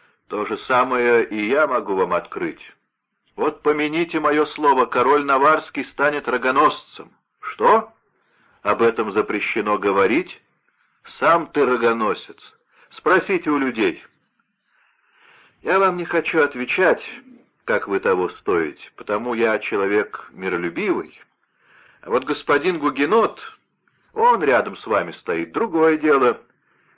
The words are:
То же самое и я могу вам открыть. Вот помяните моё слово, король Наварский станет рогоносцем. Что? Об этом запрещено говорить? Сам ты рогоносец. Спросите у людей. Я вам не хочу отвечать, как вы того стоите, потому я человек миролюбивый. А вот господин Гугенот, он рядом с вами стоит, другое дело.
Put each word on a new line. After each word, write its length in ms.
То 160
же 140
самое 640
и 220
я 200
могу 260
вам 200
открыть. 480
Вот 260
помяните 580
моё 280
слово, 380
король 400
Наварский 600
станет 420
рогоносцем. 840
Что? 520
Об 200
этом 300
запрещено 640
говорить? 640
Сам 280
ты 180
рогоносец. 720
Спросите 580
у 80
людей. 460
Я 160
вам 180
не 80
хочу 360
отвечать, 640
как 220
вы 120
того 300
стоите, 540
потому 380
я 260
человек 720
миролюбивый. 880
А 80
вот 160
господин 540
Гугенот, 600
он 300
рядом 340
с 80
вами 280
стоит, 400
другое 440
дело. 420